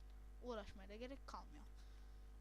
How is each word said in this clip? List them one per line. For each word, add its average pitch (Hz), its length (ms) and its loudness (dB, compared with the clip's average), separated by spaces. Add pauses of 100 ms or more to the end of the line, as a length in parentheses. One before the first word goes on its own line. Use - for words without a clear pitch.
(420)
Uğraşmaya 202 480 4
da 208 60 0
gerek 254 320 0
kalmıyor. 151 360 0 (760)